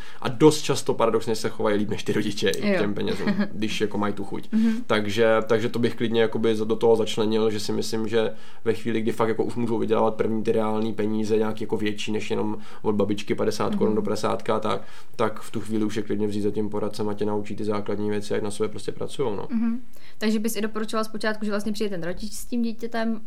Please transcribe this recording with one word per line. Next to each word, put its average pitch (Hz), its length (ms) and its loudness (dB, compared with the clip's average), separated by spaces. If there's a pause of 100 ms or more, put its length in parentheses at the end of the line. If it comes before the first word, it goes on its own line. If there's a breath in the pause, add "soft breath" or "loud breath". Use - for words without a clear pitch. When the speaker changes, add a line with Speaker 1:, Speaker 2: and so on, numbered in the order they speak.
(200 loud breath)
Speaker 1:
a - 80 -2
dost 151 340 6
často 131 320 0
paradoxně 113 420 2
se 113 120 -2
chovají 107 300 0
líp 104 120 0
než 92 120 -4
ty 104 100 -2
rodiče 101 380 0
i 95 120 0
k - 20 -2
Speaker 2:
Jo. 202 160 2
Speaker 1:
těm 202 140 0
penězům, - 320 -2
Speaker 2:
<laughs> 208 260 0
Speaker 1:
když 107 280 -2
jako 107 180 0
mají 104 160 0
tu 98 100 -4
chuť. - 280 -6
Speaker 2:
Mhm. 220 200 4 (140)
Speaker 1:
Takže, 113 500 4 (100)
takže 113 220 2
to 117 100 -2
bych 117 160 2
klidně 117 280 2
jakoby 113 340 2
za-, 107 80 0
do 110 120 0
toho 113 200 6
začlenil, 110 540 2
že 104 100 -2
si 107 120 -2
myslím, 110 360 -2
že 110 260 2 (300 loud breath)
ve 113 100 2
chvíli, 113 280 -2
kdy 110 100 0
fakt 113 160 2
jako 110 160 2
už 101 100 -2
můžou 117 240 0
vydělávat 110 360 2
první 110 280 0
ty 110 100 0
reální 110 420 0
peníze, 107 420 0
nějaký 107 280 0
jako 110 120 -2
větší 104 360 -2
než 107 180 -2
jenom 107 280 -2 (240 loud breath)
od 107 120 2
babičky 104 400 0
padesát 104 400 0
korun 104 180 2
Speaker 2:
Mhm. 104 40 2
Speaker 1:
do 107 60 0
prasátka, 104 580 0
tak, 104 220 0 (340 loud breath)
tak 110 240 0
v - 100 -6
tu 113 100 -2
chvíli 107 240 0
už 107 120 0
je 107 60 -2
klidně 104 240 0
vzít 104 160 0
za 104 80 2
tím 104 200 0
poradcem 104 380 -2
a 104 60 0
tě 101 120 -2
naučí 104 300 -2
ty 110 80 -2
základní 104 460 0
věci, 104 220 -2
jak 107 100 0
na 104 80 -2
sobě 104 180 0
prostě 104 240 -4
pracujou, 113 440 -2
no. - 140 -4
Speaker 2:
Mhm. 233 300 0 (380 loud breath)
Takže 214 200 0
bys 226 180 -2
i 202 40 -2
doporučoval 220 440 -2
zpočátku, 214 400 -2
že 208 60 0
vlastně 214 220 0
přijde 208 180 0
ten 175 120 -2
rodič 180 300 -2
s - 120 -4
tím 240 180 0
dítětem 226 640 -2